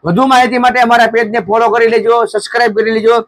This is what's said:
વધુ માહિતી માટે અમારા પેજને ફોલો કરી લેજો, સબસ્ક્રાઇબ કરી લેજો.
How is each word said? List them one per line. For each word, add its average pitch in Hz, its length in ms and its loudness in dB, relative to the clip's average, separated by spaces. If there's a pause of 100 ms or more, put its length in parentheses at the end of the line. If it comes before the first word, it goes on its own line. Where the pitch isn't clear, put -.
વધુ 180 240 0
માહિતી 254 300 2
માટે 247 220 0
અમારા 233 320 2
પેજને 226 340 -2
ફોલો 226 260 0
કરી 226 200 2
લેજો, 226 340 0
સબસ્ક્રાઇબ 214 500 -4
કરી 220 200 -2
લેજો. 220 180 0 (140)